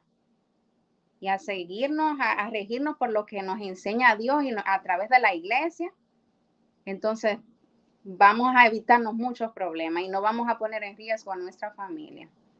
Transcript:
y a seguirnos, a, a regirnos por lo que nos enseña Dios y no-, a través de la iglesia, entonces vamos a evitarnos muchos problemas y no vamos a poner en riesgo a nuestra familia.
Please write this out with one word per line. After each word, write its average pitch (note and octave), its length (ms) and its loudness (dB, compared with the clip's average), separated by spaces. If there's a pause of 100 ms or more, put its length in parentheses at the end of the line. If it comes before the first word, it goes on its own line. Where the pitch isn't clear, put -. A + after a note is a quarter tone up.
(1200)
y F#3+ 80 -6
a F#3+ 100 2
seguirnos, B3+ 800 -2
a, A3+ 120 2
a G#3 180 -4
regirnos A#3+ 480 -4
por A#3+ 120 0
lo G#3+ 140 0
que G#3 160 -8
nos F#3+ 220 -6
enseña G#3 540 2
Dios C4+ 260 0
y C4 80 -2
no-, G#3 160 -4
a G3 160 0
través F#3 260 -2
de B3+ 120 6
la G3+ 140 4
iglesia, C4+ 560 -4 (920)
entonces G#3+ 540 -2 (640)
vamos G#3 520 4
a A#3+ 120 8
evitarnos A3+ 480 4
muchos A#3 380 -4
problemas E3 500 -4
y F#3+ 60 -6
no G3 120 -2
vamos A#3 300 0
a A3+ 80 -2
poner A3 260 -6
en G3+ 140 -12
riesgo A3 340 -6
a F3+ 40 -6
nuestra F3+ 340 -10
familia. D#3 580 -14 (320)